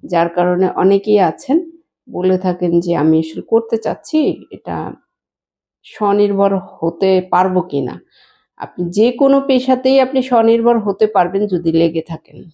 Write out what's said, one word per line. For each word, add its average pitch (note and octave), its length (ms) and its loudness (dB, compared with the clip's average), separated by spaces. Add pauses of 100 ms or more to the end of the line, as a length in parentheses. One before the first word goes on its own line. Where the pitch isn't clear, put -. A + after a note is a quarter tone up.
যার E3+ 240 0
কারণে F3+ 400 0
অনেকেই G3 500 2
আছেন G3+ 420 0 (500)
বলে F#3 280 0
থাকেন F3+ 420 0
যে, E3+ 160 -2
"আমি D#3+ 220 2
আসলে D#3+ 240 -6
করতে A3+ 360 -2
চাচ্ছি, A3 720 -4
এটা E3+ 440 -10 (880)
স্বনির্ভর G3+ 760 0
হতে F#3 720 -2
পারবো F#3 300 2
কিনা।" D3 400 -6 (560)
আপনি - 340 -8
যে G#3+ 220 2
কোনো C#4 280 2
পেশাতেই C4 600 2
আপনি C4 220 0
স্বনির্ভর A#3 560 2
হতে G3+ 280 -2
পারবেন G3 400 0
যদি E3+ 260 -2
লেগে E3 300 0
থাকেন। - 400 -14 (120)